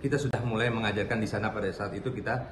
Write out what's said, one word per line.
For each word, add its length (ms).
kita 160
sudah 240
mulai 240
mengajarkan 560
di 40
sana 280
pada 160
saat 240
itu 160
kita 240